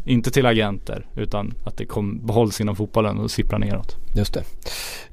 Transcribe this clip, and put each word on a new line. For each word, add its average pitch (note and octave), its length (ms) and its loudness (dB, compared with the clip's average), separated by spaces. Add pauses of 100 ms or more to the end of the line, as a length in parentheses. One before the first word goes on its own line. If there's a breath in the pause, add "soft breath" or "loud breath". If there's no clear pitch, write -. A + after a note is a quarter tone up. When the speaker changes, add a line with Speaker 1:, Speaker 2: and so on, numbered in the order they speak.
Speaker 1:
Inte A#2+ 260 2
till B2+ 160 4
agenter, G#2 600 0 (100)
utan G#2 380 -2 (100)
att - 120 -4
det A#2 100 -4
kom-, G#2+ 400 -4
behålls A2+ 340 2
inom G#2 160 0
fotbollen G#2 420 0
och G#2+ 120 -2
sipprar - 280 2
neråt. G#2 380 2 (200)
Speaker 2:
Just - 180 2
det. - 60 0 (720 loud breath)